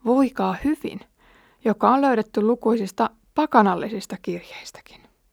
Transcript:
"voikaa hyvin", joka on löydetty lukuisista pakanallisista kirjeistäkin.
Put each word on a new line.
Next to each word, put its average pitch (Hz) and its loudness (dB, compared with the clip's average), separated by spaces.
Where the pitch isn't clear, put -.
"voikaa 233 0
hyvin", - -4
joka 208 2
on 269 4
löydetty 240 0
lukuisista 226 -2
pakanallisista 208 0
kirjeistäkin. - -12